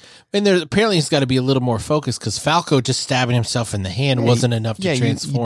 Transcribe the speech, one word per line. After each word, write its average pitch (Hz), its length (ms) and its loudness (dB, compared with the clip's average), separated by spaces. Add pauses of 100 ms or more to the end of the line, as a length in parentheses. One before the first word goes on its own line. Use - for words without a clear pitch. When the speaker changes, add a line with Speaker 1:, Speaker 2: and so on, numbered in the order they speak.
(320)
Speaker 1:
And 202 140 0
there 180 140 4
apparently 196 360 0
has 151 120 0
gotta 139 180 2
be 131 100 0
a 127 60 2
little 131 200 2
more 120 160 0
focus 151 400 -2
'cause - 200 -6
Falco 147 440 2
just 127 180 -2
stabbing 127 340 0
himself 120 380 -2
in 101 100 -4
the 92 80 -4
hand 127 300 0
Speaker 2:
Yeah, 113 60 2
Speaker 1:
wasn't 120 260 2
Speaker 2:
you, 117 60 0
Speaker 1:
enough 110 180 -4
to 190 60 -10
Speaker 2:
yeah, 180 100 0
you, 131 80 0
Speaker 1:
transform. 139 440 -2